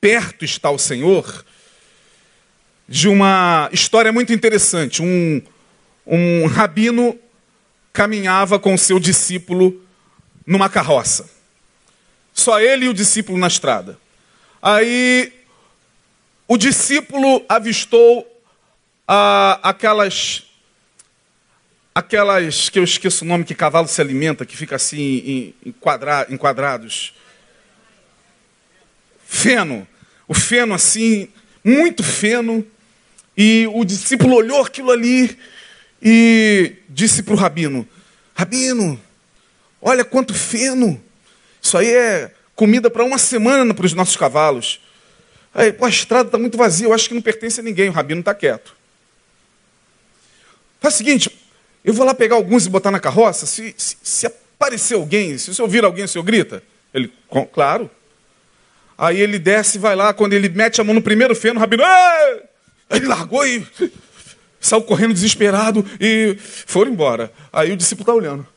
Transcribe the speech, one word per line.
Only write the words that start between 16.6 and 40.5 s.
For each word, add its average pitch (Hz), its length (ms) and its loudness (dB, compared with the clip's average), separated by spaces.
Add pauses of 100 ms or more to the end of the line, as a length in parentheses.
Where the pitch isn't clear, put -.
avistou, 233 800 2 (800)
ah, 202 560 4
aquelas, 202 800 -2 (1500)
aquelas 190 720 0
que - 100 -2
eu 185 60 4
esqueço - 400 -2
o 165 40 -10
nome, 170 180 -2
que 160 100 -10
cavalo 160 320 0
se - 140 -4
alimenta, 139 440 -2
que - 120 -20
fica 156 180 -12
assim 139 500 -4
em, 127 300 -8 (120)
em 123 40 -16
quadra-, 139 580 -4
em 139 60 -12
quadrados. 131 800 -6 (2000)
Feno. 170 600 -2 (400)
O 160 60 -8
feno 233 400 0
assim, 214 560 -2 (340)
muito 277 400 2
feno. 226 600 -2 (720)
E 220 360 4
o 233 100 -2
discípulo 233 520 2
olhou 240 260 2
aquilo 254 300 -2
ali 247 460 2 (640)
e 220 720 4 (140)
disse 185 340 -2
pro 208 120 -2
rabino: 151 520 -2 (460)
"Rabino, 214 640 -4 (840)
olha 247 240 0
quanto 254 280 -2
feno! 233 680 -2 (600)